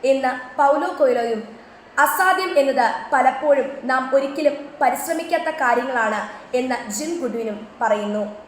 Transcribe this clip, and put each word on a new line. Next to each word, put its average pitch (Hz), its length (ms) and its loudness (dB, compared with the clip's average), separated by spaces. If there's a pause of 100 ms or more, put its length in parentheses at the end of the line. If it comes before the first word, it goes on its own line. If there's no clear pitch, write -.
എന്ന് 262 280 2 (260)
പൗലോ 302 340 4
കൊയ്ലോയും, 233 500 0 (560)
അസാധ്യം 370 600 2
എന്നത് 254 280 2 (260)
പലപ്പോഴും 262 560 4 (160)
നാം 254 300 -2
ഒരിക്കലും 277 420 2 (240)
പരിശ്രമിക്കാത്ത 320 760 0
കാര്യങ്ങളാണ് 240 640 0 (360)
എന്ന് 247 340 -2
ജിം 320 300 -6
ഗുഡ്വിനും 220 480 -6 (120)
പറയുന്നു. 208 440 0 (240)